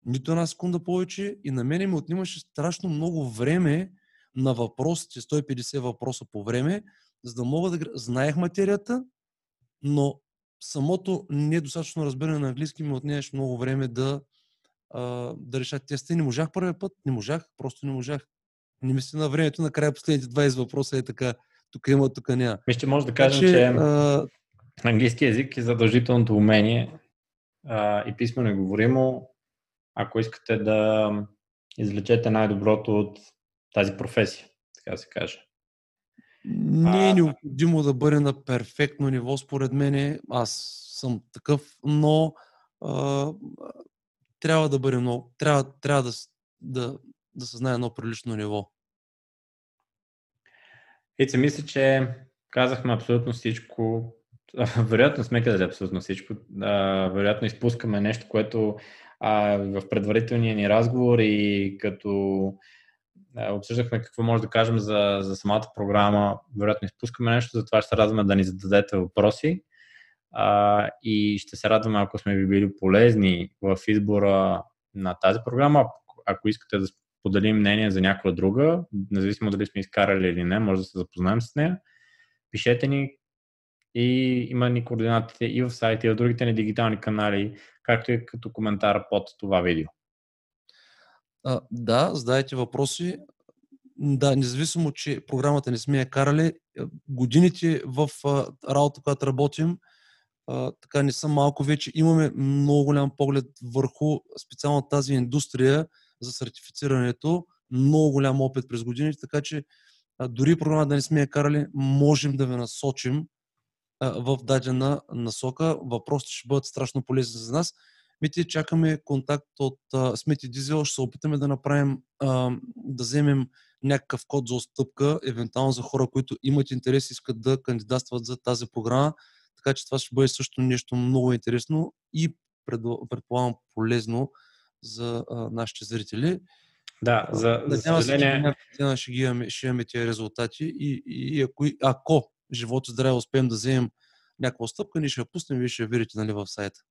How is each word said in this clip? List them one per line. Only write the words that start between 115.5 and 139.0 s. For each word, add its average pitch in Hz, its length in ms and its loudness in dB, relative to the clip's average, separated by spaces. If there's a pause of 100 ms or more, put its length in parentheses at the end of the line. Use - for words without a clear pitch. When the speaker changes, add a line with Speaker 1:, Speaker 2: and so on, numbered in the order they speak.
Speaker 1:
Въпросите 131 500 -4
ще - 160 -14
бъдат 139 180 0
страшно 131 360 -6
полезни 117 380 -2
за 113 120 -10
нас. 170 200 -2 (500)
Мити, 160 260 -2
чакаме 156 560 0
контакт 143 420 -2 (120)
от, 135 200 -2 (160)
а, 127 220 0
Смит 151 260 -2
и 131 60 -12
Дизел. 135 360 -4
Ще - 100 -4
се 135 60 -6
опитаме 147 380 -4
да 143 100 -2
направим, 139 500 0 (200)
а, 127 320 0 (260)
да 127 280 -8
вземем 139 420 2 (360)
някакъв 139 460 -2
код 135 200 -4
за 123 60 -2
отстъпка, 139 720 -2
евентуално 127 460 -2
за 123 100 -4
хора, 131 300 -2
които 131 300 -4
имат 139 280 0
интерес 131 400 -2
и - 20 -14
искат 113 280 -10
да 131 220 0
кандидатстват 120 640 -4
за 123 180 -10
тази 120 300 -2
програма. 127 420 0 (420)
Така 139 180 -2
че - 120 -8
това 135 120 -4
ще - 160 -8
бъде 131 140 4
също - 320 -6
нещо 127 360 -2
много 127 360 2
интересно 123 640 -2 (180)
и 160 240 -2 (340)
предо-, 117 380 -6
предполагам 123 460 -4 (200)
полезно 117 580 -2 (500)
за, 117 480 -8
а, 117 200 -8
нашите 113 340 -8
зрители. 117 560 -4 (600)
Speaker 2:
Да, 117 260 0
Speaker 1:
А, 104 60 -6
Speaker 2:
за, 117 320 2
за 147 100 0
Speaker 1:
надявам 160 260 2
се, 120 60 0
че 139 40 2
Speaker 2:
съжаление 139 240 4
Speaker 1:
до 143 60 0
някаква 143 240 -2 (120)
дена 139 180 0
ще 127 160 -10